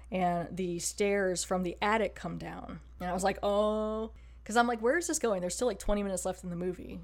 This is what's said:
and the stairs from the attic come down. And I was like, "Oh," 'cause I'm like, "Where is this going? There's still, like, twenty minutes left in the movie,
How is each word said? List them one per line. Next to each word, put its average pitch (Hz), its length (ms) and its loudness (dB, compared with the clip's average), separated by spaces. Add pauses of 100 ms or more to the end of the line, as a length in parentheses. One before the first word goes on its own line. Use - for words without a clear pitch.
(120)
and 175 440 2
the 175 240 -2
stairs 202 640 2
from 185 200 0
the 175 180 -2
attic 214 340 2
come 170 240 -6
down. 165 400 -10 (200)
And 180 100 -4
I 180 40 0
was 185 100 0
like, 196 200 2
"Oh," 214 680 2 (320)
'cause 214 140 0
I'm 240 80 6
like, 240 160 0
"Where 254 160 4
is 339 80 0
this - 140 0
going? 196 220 2
There's 180 120 -2
still, 247 140 2
like, 202 100 0
twenty 208 240 2
minutes 190 240 -2
left 185 180 -4
in 180 60 -8
the 175 60 -4
movie, 180 480 -6